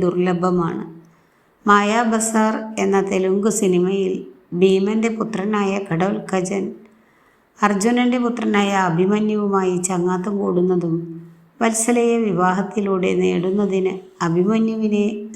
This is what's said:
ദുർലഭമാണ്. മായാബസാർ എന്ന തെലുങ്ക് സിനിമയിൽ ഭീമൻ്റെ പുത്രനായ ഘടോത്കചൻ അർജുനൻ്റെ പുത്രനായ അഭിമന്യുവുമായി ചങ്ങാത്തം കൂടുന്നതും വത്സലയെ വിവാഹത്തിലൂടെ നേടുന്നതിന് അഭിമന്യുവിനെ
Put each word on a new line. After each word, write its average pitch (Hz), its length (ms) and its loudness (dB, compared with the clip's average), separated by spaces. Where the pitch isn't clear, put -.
ദുർലഭമാണ്. 180 800 0
മായാബസാർ 220 880 2
എന്ന 196 140 2
തെലുങ്ക് 190 480 2
സിനിമയിൽ 185 540 2
ഭീമൻ്റെ 196 560 4
പുത്രനായ 208 540 -2
ഘടോത്കചൻ 190 760 -2
അർജുനൻ്റെ 240 640 2
പുത്രനായ 220 480 0
അഭിമന്യുവുമായി 202 840 0
ചങ്ങാത്തം 185 540 -2
കൂടുന്നതും 180 540 0
വത്സലയെ 233 640 0
വിവാഹത്തിലൂടെ 185 840 0
നേടുന്നതിന് 185 720 0
അഭിമന്യുവിനെ 214 800 0